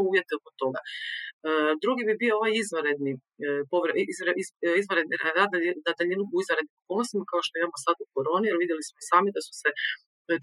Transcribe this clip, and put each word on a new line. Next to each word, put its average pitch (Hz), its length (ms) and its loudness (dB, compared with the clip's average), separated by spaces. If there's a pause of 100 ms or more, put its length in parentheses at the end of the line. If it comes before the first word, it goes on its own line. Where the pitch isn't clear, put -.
uvjete 185 300 2
oko - 100 -16 (120)
toga. 131 200 0
E, - 60 -18 (960)
drugi 247 240 2
bi 214 140 2
bio 233 140 4
ovaj 220 260 2
izvanredni, 147 520 0
e, 131 40 -6 (540)
povre-, 165 260 2 (140)
izre-, 180 300 -2
iz-, - 140 -8 (100)
e, - 20 4 (140)
izvanredni 175 360 0
rad 175 380 2
na 175 80 2
dal-, 175 240 0
na 170 120 0
daljinu 185 240 0 (120)
u - 80 4
izvanrednim 156 400 -2
okolnostima, 202 480 -2
kao 175 140 0
što - 100 -6
imamo 170 300 -2
sad 170 180 2
u - 100 -8
koroni, 165 340 0
jer 185 140 2
vidjeli 165 260 -2
smo - 120 -18
i - 120 -14
sami 185 240 6
da 156 120 -2
su - 140 -18
se, 151 120 2
e, - 680 -6